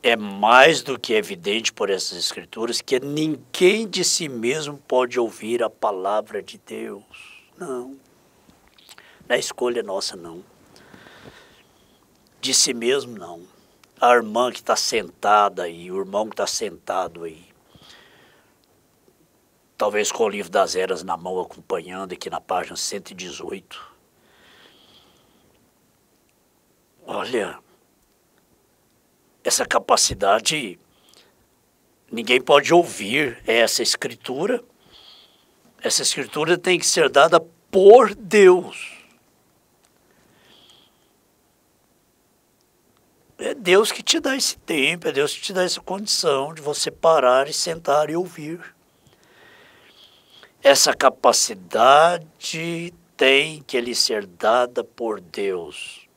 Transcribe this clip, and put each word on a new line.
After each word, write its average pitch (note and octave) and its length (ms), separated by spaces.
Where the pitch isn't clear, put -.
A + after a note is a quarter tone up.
É A#2 60
mais A2 680
do B2+ 160
que A#2 140
evidente G#2 580
por G2+ 180
essas F#2 260
escrituras A2 640
que C3 200
ninguém D#3 880
de F3 160
si - 240
mesmo C#3 500
pode B2+ 400
ouvir A2+ 460
a A2 40
palavra G#2+ 720
de G2 180
Deus. A2 440
Não. C3+ 400
Não - 60
é - 20
escolha A#2+ 460
nossa, G2+ 320
não. E2+ 300
De C3 140
si - 180
mesmo, A#2+ 460
não. F2 300
A B2 140
irmã A#2 380
que - 100
tá - 140
sentada G2+ 880
aí, E2+ 260
o F#2 80
irmão G2+ 320
que - 60
tá - 100
sentado F2 800
aí, D#2+ 200
talvez G#2 360
com - 100
o A2 60
livro G2 240
das F#2 240
eras F#2 260
na F#2 140
mão, F2+ 240
acompanhando F2+ 720
aqui F2+ 180
na E2 100
página F2+ 360
cento - 340
e - 40
dezoito. F2+ 800
Olha, G2 540
essa - 200
capacidade, A2+ 1120
ninguém A#2 300
pode C#3+ 340
ouvir C#3 720
essa A2+ 340
escritura. C3+ 800
Essa C3+ 220
escritura D3+ 560
tem F3 220
que - 40
ser D#3 240
dada D#3 300
por G3+ 420
Deus. F#3 800
É - 160
Deus G3+ 380
que - 100
te - 160
dá C4+ 160
esse - 240
tempo, D#3+ 480
é D#3 60
Deus C#3+ 200
que - 80
te - 120
dá F#3 100
essa F3+ 180
condição E3 720
de D#3 80
você D3 300
parar C#3 560
e D#3 60
sentar D3+ 580
e D#3+ 60
ouvir. E3+ 580
Essa C#3 320
capacidade D3+ 2000
tem D3 460
que B2 180
lhe A#2+ 140
ser G#2+ 320
dada A#2+ 560
por A2 380
Deus. F2+ 840